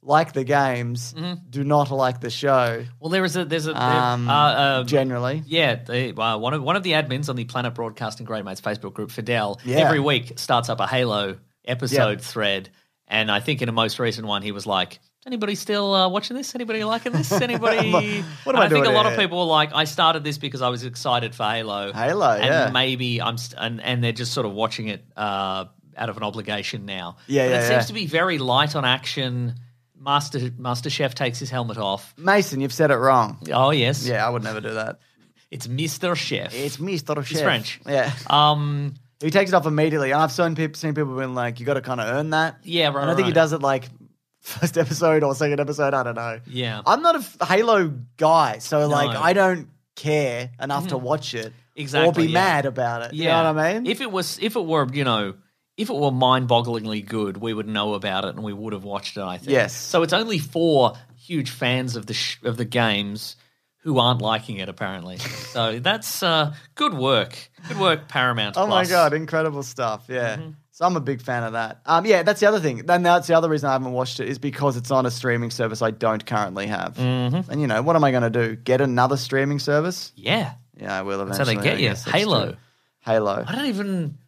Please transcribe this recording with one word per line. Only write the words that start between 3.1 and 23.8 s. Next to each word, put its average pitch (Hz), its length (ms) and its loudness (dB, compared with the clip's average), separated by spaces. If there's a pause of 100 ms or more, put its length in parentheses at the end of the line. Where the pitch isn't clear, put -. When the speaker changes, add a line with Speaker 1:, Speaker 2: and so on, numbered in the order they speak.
Speaker 2:
is 165 100 -2
a, 180 100 0
there's 151 200 -2
a, 156 80 -4
there, 123 80 -4
Speaker 1:
Um, 123 480 2
Speaker 2:
uh, 135 40 4
uh, 139 500 4
Speaker 1:
generally. 131 640 0
Speaker 2:
yeah. 147 260 4 (100)
They, 123 300 -2
uh, 110 240 0
one 120 160 -2
of, 151 80 -2
one 156 140 0
of 196 80 -2
the 175 80 -2
admins 147 360 0
on 131 80 -4
the 117 100 -6
Planet 120 280 -4
Broadcasting 113 540 -8
Great 107 180 -6
Mates 95 160 -10
Facebook 104 320 -6
group, 104 160 -8
Fidel, 107 560 -4
Speaker 1:
Yeah. 127 120 0
Speaker 2:
every 156 220 4
week 139 380 0
starts 120 320 0
up 113 100 -4
a 101 60 0
Halo 104 520 -2 (280)
episode 117 540 0
Speaker 1:
Yeah. - 60 -14
Speaker 2:
thread, 98 440 -2 (380)
and 107 240 0
I 104 80 2
think 127 240 -2
in 117 60 -2
a - 20 -4
most 113 260 0
recent 113 300 -2
one 101 160 -2
he 104 80 -6
was 101 160 -8
like, 92 320 0 (260)
"Anybody 214 300 -4
still, 202 400 -2
uh, 185 120 6
watching 208 300 -4
this? - 160 -10
Anybody 220 300 -6
liking 226 300 -4
this? - 180 0
Speaker 1:
<laughs> 202 100 2
Speaker 2:
Anybody?" 226 500 2 (520)
Speaker 1:
What 269 120 0
am - 0 -
Speaker 2:
And - 20 4
Speaker 1:
I - 20 4
Speaker 2:
I 175 100 6
think 147 160 6
Speaker 1:
doing 120 100 4
Speaker 2:
a - 0 -
lot 214 120 6
of 202 60 2
Speaker 1:
here? 214 80 2
Speaker 2:
people 175 180 0
were 175 120 2
like, 151 220 4
"I 156 120 2
started 160 380 2
this 147 140 -4
because 139 240 -8
I 123 80 2
was 123 140 -4
excited 120 500 -2
for 113 160 -4
Halo." 104 440 -4
Speaker 1:
Halo, 139 360 2
Speaker 2:
And 110 160 2
Speaker 1:
yeah. 143 260 4
Speaker 2:
maybe 127 520 0
I'm, 117 160 -4
st-, - 200 -12
and, 113 220 -6